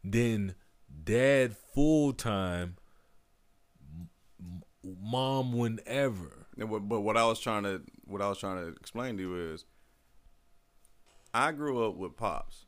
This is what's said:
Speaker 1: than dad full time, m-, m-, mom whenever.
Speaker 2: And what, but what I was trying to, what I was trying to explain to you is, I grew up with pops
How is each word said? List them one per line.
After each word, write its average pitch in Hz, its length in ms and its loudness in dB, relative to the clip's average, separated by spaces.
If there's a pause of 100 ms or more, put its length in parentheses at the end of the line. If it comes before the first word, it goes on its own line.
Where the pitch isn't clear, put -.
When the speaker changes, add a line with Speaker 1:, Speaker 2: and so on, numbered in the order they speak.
Speaker 1:
than 104 540 2 (480)
dad 123 520 4
full 147 560 4
time, 90 640 -2 (1160)
m-, 85 140 -14 (760)
m-, 92 160 -12
mom 131 520 0
whenever. 117 960 -2 (120)
Speaker 2:
And 110 100 -4
what, 104 200 -2
but 110 140 0
what 107 140 2
I 113 100 6
was 113 120 2
trying 107 240 0
to, 98 180 -2 (260)
what 98 140 -8
I 98 80 0
was 98 100 -2
trying 95 180 -6
to 87 160 -6
explain 120 460 -8
to 92 40 -4
you 90 320 -6
is, 87 100 -16 (1700)
I 139 200 2
grew 139 340 0
up 101 80 -2
with 87 220 -8
pops - 520 -6